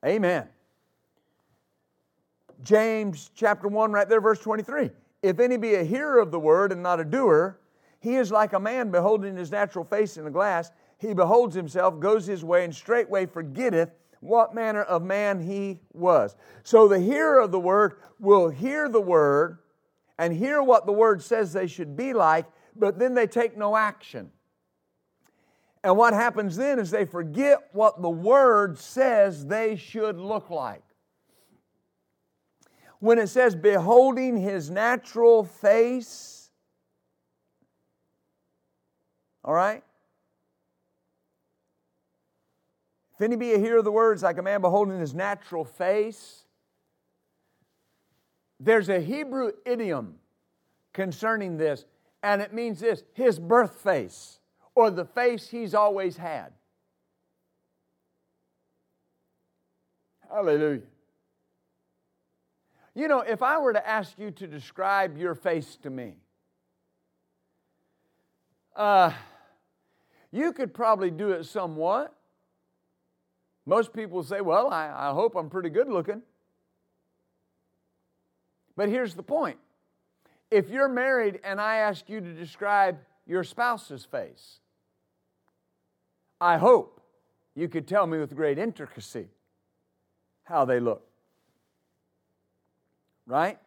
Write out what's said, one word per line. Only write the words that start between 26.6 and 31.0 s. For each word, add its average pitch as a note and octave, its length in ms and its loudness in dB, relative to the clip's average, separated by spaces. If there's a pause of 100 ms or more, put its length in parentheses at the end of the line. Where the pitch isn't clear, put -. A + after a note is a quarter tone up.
is F#3+ 120 -4
they G3+ 140 0
forget F3 680 0
what G3+ 280 2
the F3 100 -2
word G3+ 680 4
says G3+ 680 0
they A3 300 -2
should G#3+ 420 -8
look G3 320 -8
like. C3 320 -8 (2250)